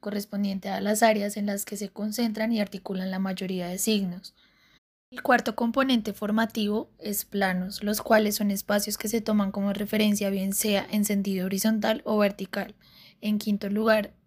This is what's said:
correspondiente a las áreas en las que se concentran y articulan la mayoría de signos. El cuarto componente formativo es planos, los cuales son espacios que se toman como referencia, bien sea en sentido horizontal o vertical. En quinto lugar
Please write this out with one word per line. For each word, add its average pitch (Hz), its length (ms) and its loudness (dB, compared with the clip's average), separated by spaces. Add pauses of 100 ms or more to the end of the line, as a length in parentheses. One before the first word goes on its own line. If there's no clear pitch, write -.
correspondiente 202 680 -4
a 196 140 -2
las 208 200 2
áreas 208 360 2
en 202 80 -2
las 202 180 -2
que 202 140 -10
se 202 100 -8
concentran 220 640 -2
y 220 80 2
articulan 190 500 -4
la 190 80 -4
mayoría 185 500 -4
de 185 100 -6
signos. 196 560 0 (760)
El 254 120 -14
cuarto 240 340 2
componente 240 560 2
formativo 214 760 -2 (120)
es 202 240 -6
planos, 190 580 -2
los 208 180 0
cuales 214 360 4
son 202 160 0
espacios 208 440 0
que - 120 -6
se 226 120 0
toman 208 300 2
como 202 220 0
referencia, 202 580 2
bien 196 220 -2
sea 202 360 0
en 208 160 2
sentido 196 420 0
horizontal 214 580 2
o 220 120 0
vertical. 202 600 0 (440)
En 208 200 0
quinto 208 280 -2
lugar 214 460 2 (120)